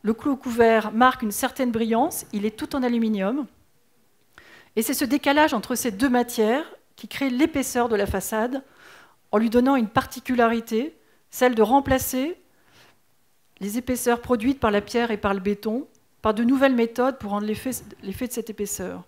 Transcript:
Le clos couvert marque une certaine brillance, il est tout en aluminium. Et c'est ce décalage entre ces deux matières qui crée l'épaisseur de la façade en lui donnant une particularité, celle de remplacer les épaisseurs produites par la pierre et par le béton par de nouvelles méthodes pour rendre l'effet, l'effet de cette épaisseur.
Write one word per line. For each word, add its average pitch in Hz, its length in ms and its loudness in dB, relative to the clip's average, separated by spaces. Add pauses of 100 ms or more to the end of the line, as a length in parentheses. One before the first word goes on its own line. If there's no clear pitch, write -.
Le 214 120 0
clos 277 220 -2
couvert 226 560 2
marque 254 300 4
une 208 100 -2
certaine 247 400 -2
brillance, 226 600 0
il 208 140 -4
est 220 100 -4
tout 294 200 -8
en 262 60 -2
aluminium. 226 640 0 (1300)
Et 226 60 0
c'est 269 120 -2
ce 302 100 -2
décalage 285 500 2
entre 240 200 -2
ces 240 160 -2
deux 214 180 0
matières 240 560 2 (300)
qui - 140 -18
crée 269 220 -2
l'épaisseur 254 580 0
de 226 80 0
la 202 100 2
façade 220 560 -2 (680)
en 208 60 4
lui 226 120 2
donnant 247 240 4
une 226 140 2
particularité, 233 1080 0 (340)
celle 254 260 2
de 220 60 6
remplacer 262 760 2 (1200)
les 202 180 -6
épaisseurs 240 440 0
produites 247 400 0
par 226 100 4
la 202 100 2
pierre 233 300 -2
et 214 60 -2
par 202 180 0
le 196 60 -4
béton 214 480 -4 (340)
par 220 100 0
de 220 120 0
nouvelles 262 320 4
méthodes 247 420 0
pour 202 140 -6
rendre 208 140 -4
l'effet, 214 260 -4 (300)
l'effet 208 260 -8
de - 40 -10
cette 226 180 -8
épaisseur. 185 580 -8